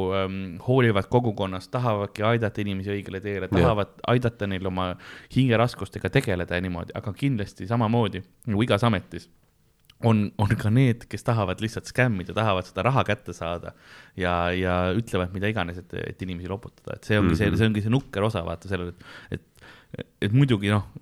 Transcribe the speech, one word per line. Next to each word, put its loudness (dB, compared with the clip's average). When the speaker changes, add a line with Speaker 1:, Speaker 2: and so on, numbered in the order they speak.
Speaker 1:
ähm, -2
hoolivad 4
kogukonnast, -2
tahavadki -2
aidata 0
inimesi -4
õigele -6
teele, -4
Speaker 2:
Jah. -2
Speaker 1:
tahavad 2
aidata 0
neil -4
oma -2
hingeraskustega 2
tegeleda 0
ja -2
niimoodi, -6
aga -6
kindlasti -2
samamoodi 2
nagu 2
igas 2
ametis -2
on, 4
on 0
ka 0
need, 2
kes -10
tahavad 0
lihtsalt -6
skämmida, 0
tahavad 0
seda -4
raha 2
kätte -4
saada -8
ja, 0
ja 0
ütlevad -2
mida -2
iganes, -4
et, -14
et -8
inimesi -8
loputada. -10
Et -20
see 4
ongi 4
see, 2
Speaker 2:
Mhm. 0
Speaker 1:
see 4
ongi 0
see 2
nukker -2
osa, -2
vaata, -8
sellel, -4
et, -6
et, -10
et 0
muidugi, 4
noh, 0